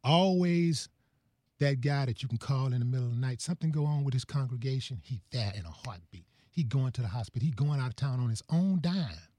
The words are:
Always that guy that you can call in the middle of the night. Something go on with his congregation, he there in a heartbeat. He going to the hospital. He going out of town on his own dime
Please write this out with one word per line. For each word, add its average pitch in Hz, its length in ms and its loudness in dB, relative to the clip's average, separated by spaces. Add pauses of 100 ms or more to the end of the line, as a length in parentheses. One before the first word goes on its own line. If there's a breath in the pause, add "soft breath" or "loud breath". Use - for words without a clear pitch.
Always 175 840 4 (720)
that 139 200 2
guy 139 260 0
that 117 160 -4
you 131 60 -6
can 117 100 -2
call 135 340 0
in 123 80 0
the 120 40 0
middle 123 220 0
of 120 80 -2
the 120 60 -2
night. 127 200 -2
Something 160 300 -2
go 151 140 0
on 147 200 0
with 139 100 0
his 131 100 0
congregation, 131 800 -4
he 113 180 -6 (100)
there 107 260 -2
in 95 80 -8
a 82 60 -12
heartbeat. 87 560 -14 (240 soft breath)
He 170 120 -2
going 131 300 0
to 127 100 -4
the 110 60 -4
hospital. 117 360 -4
He 160 80 2
going 143 280 0
out 127 80 -2
of 117 80 -6
town 131 240 0
on 123 100 2
his 110 200 -2
own 185 300 4
dime 147 480 -2 (100)